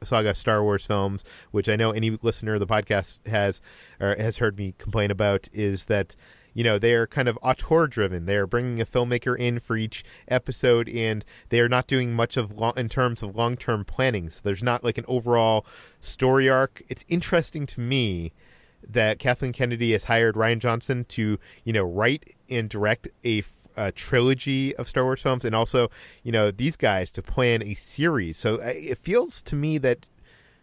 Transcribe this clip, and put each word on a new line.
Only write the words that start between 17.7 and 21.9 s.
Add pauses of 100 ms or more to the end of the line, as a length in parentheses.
me (560)
that
Kathleen
Kennedy
has
hired
Rian
Johnson
to, (240)
you
know,
write (140)